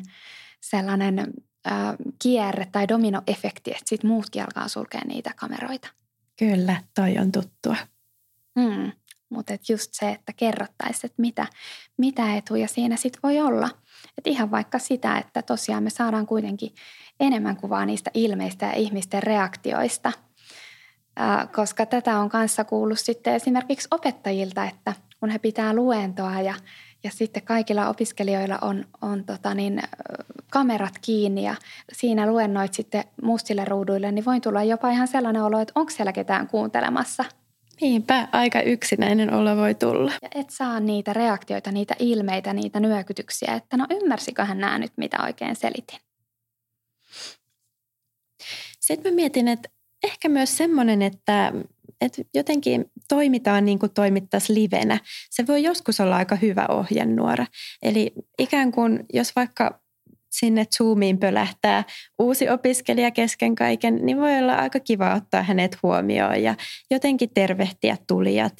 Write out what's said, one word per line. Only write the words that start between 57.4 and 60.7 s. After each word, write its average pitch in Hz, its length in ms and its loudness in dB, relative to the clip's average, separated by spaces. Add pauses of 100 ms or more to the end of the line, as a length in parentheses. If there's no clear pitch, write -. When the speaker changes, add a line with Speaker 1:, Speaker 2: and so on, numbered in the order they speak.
Speaker 2:
Eli 220 320 2 (260)
ikään 262 320 2
kuin, 226 420 0
jos 240 220 0
vaikka - 500 0 (440)
sinne 220 360 2 (120)